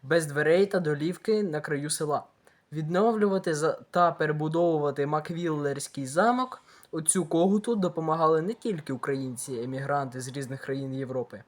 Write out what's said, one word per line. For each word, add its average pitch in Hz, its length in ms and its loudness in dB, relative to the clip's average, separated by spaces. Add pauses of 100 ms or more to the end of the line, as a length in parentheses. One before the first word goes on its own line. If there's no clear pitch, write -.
без 156 240 2
дверей 156 400 4
та - 140 0
долівки 170 600 0
на 151 180 -2
краю 147 300 -4
села. 147 340 -2 (480)
Відновлювати 190 840 2
за-, 151 240 0 (120)
та 175 220 4
перебудовувати 151 920 2
Маквіллерський 151 1000 -4
замок 233 560 0 (280)
отцю 165 340 0
Когуту 190 500 2
допомагали 160 680 2
не 208 120 -4
тільки 170 380 -6
українці-емігранти 131 1300 -4
з 127 80 -10
різних 135 320 -8
країн 135 340 -6
Європи 127 540 -6